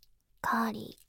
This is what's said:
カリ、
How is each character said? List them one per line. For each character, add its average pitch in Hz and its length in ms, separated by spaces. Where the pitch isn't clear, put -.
カ 226 280
リ、 214 280